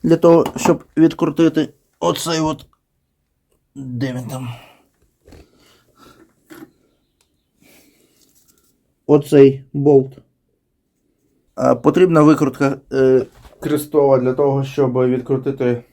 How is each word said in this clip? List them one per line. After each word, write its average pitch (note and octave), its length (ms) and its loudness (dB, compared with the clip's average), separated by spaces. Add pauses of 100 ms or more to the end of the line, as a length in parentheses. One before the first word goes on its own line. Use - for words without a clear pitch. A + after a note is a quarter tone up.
для E3 140 2
того, E3 280 4 (120)
щоб - 280 -2 (120)
відкрутити D#3+ 720 0 (320)
оцей E3 400 -6
от, D#3 260 -8 (1080)
де B2+ 380 -10
він B2 180 -12
там? C3 180 -10 (4000)
Оцей C#3+ 680 4
болт. C#3 460 0 (1400)
Е, B2+ 160 0
потрібна D#3+ 480 2
викрутка, C#3+ 540 0 (160)
е, C3 340 2 (340)
крестова C#3+ 580 0
для B2+ 140 -2
того, C#3 320 -2
щоб C3+ 340 -2
відкрутити B2+ 840 -2 (100)